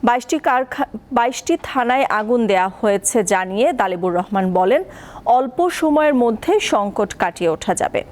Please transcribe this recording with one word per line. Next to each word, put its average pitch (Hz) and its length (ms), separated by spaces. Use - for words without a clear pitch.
বাইশটি 247 280
কারখা-, 262 440
বাইশটি 240 360
থানায় 254 380
আগুন 233 200
দেয়া 190 180
হয়েছে 202 380
জানিয়ে 190 340
তালিবুর 185 380
রহমান 190 280
বলেন, 226 240
অল্প 254 200
সময়ের 302 420
মধ্যে 233 300
সংকট 202 380
কাটিয়ে 175 320
ওঠা - 260
যাবে। - 200